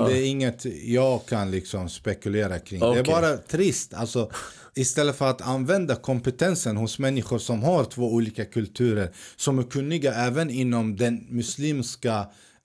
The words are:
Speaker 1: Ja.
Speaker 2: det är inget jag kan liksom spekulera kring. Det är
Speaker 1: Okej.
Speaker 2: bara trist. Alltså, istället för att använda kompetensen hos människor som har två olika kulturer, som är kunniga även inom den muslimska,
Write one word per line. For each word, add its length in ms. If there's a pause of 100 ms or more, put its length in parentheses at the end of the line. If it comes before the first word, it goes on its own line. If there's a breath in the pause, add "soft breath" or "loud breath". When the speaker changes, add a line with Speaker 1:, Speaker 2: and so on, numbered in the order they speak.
Speaker 1:
Ja. 60
Speaker 2:
det 100
är 80
inget 400 (180)
jag 420
kan 260
liksom 380
spekulera 680
kring. 200
Det 60
är 60
Speaker 1:
Okej. 120
Speaker 2:
bara 340
trist. 560
Alltså, 380 (440 loud breath)
istället 400
för 140
att 120
använda 540
kompetensen 800
hos 220
människor 400
som 240
har 200
två 300
olika 320
kulturer, 680 (240 loud breath)
som 240
är 40
kunniga 500
även 360
inom 460
den 340
muslimska, 960 (400 soft breath)